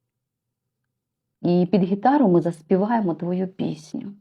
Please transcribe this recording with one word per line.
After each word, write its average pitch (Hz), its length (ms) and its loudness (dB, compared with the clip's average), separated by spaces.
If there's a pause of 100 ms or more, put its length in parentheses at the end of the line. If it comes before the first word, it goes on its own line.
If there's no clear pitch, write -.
(1400)
І 175 300 2
під 202 120 2
гітару 226 440 2
ми 175 140 4
заспіваємо 190 720 -2
твою 185 320 -4
пісню. 165 720 -10